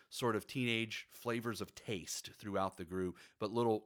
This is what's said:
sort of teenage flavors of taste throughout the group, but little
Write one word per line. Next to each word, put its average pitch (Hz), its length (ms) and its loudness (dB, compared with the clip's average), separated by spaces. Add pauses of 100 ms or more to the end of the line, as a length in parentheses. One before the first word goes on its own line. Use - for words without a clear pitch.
sort 117 280 2
of 98 100 -2
teenage 113 640 0
flavors 117 500 -2
of 95 140 -6
taste - 640 -6
throughout 98 380 0
the 92 80 -8
group, 90 320 -2 (240)
but 107 120 -2
little 117 340 4